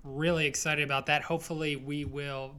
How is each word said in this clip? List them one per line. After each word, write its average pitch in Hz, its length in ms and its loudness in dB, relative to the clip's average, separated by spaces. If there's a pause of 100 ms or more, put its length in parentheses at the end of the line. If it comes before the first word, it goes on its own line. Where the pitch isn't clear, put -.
really 156 420 2
excited 151 380 2
about 139 220 2
that. 147 160 4
Hopefully, 156 560 -2
we 143 260 -6
will 139 560 -6